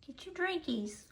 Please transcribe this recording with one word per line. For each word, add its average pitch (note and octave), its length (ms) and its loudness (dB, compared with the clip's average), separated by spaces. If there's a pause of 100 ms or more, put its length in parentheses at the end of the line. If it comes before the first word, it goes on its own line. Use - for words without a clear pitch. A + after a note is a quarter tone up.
Get C4 200 -12
your F#4+ 80 -10
drinkies. D#4 760 2